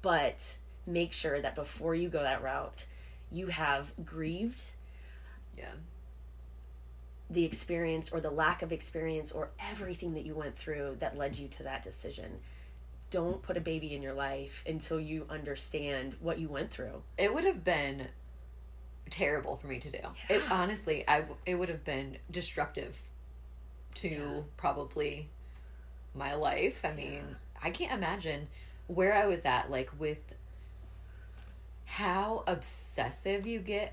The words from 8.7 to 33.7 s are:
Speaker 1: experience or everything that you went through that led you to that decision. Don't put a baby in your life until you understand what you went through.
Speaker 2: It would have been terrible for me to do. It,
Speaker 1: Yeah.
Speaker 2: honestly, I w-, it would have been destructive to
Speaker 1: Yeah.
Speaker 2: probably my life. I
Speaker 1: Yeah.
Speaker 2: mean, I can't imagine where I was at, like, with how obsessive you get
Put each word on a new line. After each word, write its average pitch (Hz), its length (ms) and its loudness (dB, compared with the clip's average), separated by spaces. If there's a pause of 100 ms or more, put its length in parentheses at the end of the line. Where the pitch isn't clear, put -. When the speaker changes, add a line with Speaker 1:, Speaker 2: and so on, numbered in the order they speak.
Speaker 1:
experience 156 600 0
or 151 180 -2 (200)
everything 185 440 -2
that 156 120 -2
you 156 80 -4
went 147 220 -2
through 143 440 -2
that 143 180 0
led 139 200 0
you 139 120 -6
to - 140 -10
that 135 200 -4
decision. - 560 -8 (720)
Don't 180 320 2
put 180 140 0
a 170 40 2
baby 156 320 0
in 139 80 -4
your 135 120 -2
life 139 520 -2
until 156 360 0
you 156 280 -2
understand 143 920 -2
what 165 180 2
you 160 80 0
went 139 240 -2
through. - 320 -6 (140)
Speaker 2:
It 202 160 6
would 330 100 2
have 349 220 4
been 139 420 2 (1000)
terrible 143 480 2
for 143 100 -8
me 127 120 -4
to - 120 -8
do. - 80 -4 (300)
It, 208 120 8
Speaker 1:
Yeah. 277 80 0
Speaker 2:
honestly, 185 580 4
I 151 140 10
w-, 151 240 -4
it 180 100 4
would 180 140 2
have 156 140 -2
been 135 340 -2 (140)
destructive - 680 -2 (960)
to - 120 -2
Speaker 1:
Yeah. 147 340 -2 (140)
Speaker 2:
probably 143 720 2 (880)
my 139 200 0
life. 151 500 4
I 156 40 4
Speaker 1:
Yeah. 156 60 -2
Speaker 2:
mean, 143 400 -6 (260)
I - 100 2
can't 339 200 -2
imagine 165 560 0 (400)
where 185 260 6
I 202 140 8
was 175 180 4
at, 127 240 6
like, 131 300 0
with 151 180 2 (1700)
how 202 600 4
obsessive 185 1000 0
you 233 120 0
get 202 340 0